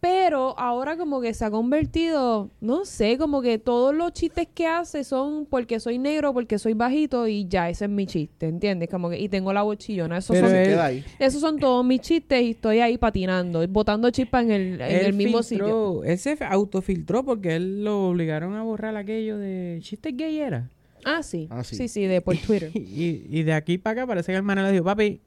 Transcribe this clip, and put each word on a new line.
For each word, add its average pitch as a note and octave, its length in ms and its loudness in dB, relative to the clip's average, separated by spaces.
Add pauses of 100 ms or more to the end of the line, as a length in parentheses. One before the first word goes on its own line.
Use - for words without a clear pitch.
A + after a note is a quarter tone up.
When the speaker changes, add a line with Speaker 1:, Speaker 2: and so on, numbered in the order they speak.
Speaker 1:
Pero E4+ 580 2
ahora B3+ 380 -2
como D4 220 -2
que A#3 140 -2
se A#3 120 -4
ha G#3+ 40 0
convertido, B3+ 1000 0 (100)
no C#4 240 0
sé, A#3 320 0
como C#4+ 240 0
que A#3 160 2
todos A#3+ 380 2
los E4+ 180 -2
chistes E4 400 -2
que E4 140 -2
hace D#4+ 360 -2
son C#4+ 460 -4
porque A#3 300 -2
soy A#3 180 -4
negro, D4 340 0
porque A#3+ 280 -2
soy A3 160 0
bajito B3+ 520 0
y G#3 200 -2
ya, F3 240 0
ese F#3 140 -4
es G3+ 40 -2
mi G3+ 160 0
chiste, E3 420 -4
¿entiendes? F3 400 -2
Como F3 220 -4
que, E3+ 100 -6
y G3+ 100 -4
tengo F#3+ 220 -2
la G3+ 120 2
voz G#3 160 -2
chillona. F3 400 -4
Esos F#3 160 0
Speaker 2:
Pero F#3 100 6
Speaker 1:
son, F#3+ 100 6
Speaker 3:
Se F#3 60 6
Speaker 2:
él F#3+ 80 6
Speaker 3:
queda F3 160 4
ahí. C3+ 180 -2 (140)
Speaker 1:
esos C4+ 240 2
son D#4 160 0
todos B3+ 260 4
mis B3+ 180 4
chistes D4 420 2
y A#3 80 0
estoy A3 300 2
ahí A#3+ 180 2
patinando, F#3 680 0
botando G#3+ 440 2
chispas B3 320 2
en A#3 80 2
el, F#3+ 300 0
en B2 140 -2
Speaker 2:
Él F#3 120 4
Speaker 1:
el G3 60 2
mismo A3 280 2
Speaker 2:
filtró, G#3+ 520 0
Speaker 1:
sitio. G2 100 -4
Speaker 2:
él E3+ 160 2
se D4 260 -2
autofiltró G3 800 0
porque G3+ 300 -2
él F#3+ 280 -4
lo G3+ 260 0
obligaron E3 440 -2
a A3 80 -6
borrar A3 360 -6
aquello G#3+ 420 -6
de F#3 420 -6
chistes B3+ 340 -10
gay, D#4 220 -4
¿era? D#3+ 320 -4 (340)
Speaker 1:
Ah, D4+ 200 -2
sí. D#3+ 260 -8
Speaker 3:
Ah, A#2+ 140 -8
sí. - 140 -10
Speaker 1:
Sí, B3 100 -4
sí, G#3 180 -4
de F#3 160 2
por F3 160 0
Twitter. F#3 340 0
Speaker 2:
<laughs> F3 40 -8
Y, D#3 520 -4
y D3+ 140 -2
de D#3+ 120 2
aquí D#3 260 0
para A3 240 -4
acá B3+ 40 -6
parece F#3 200 -2
que F#3 60 -2
el F#3 40 0
hermano G3 240 0
le G3 100 2
dijo, F#3 120 4
"Papi". G#3 440 0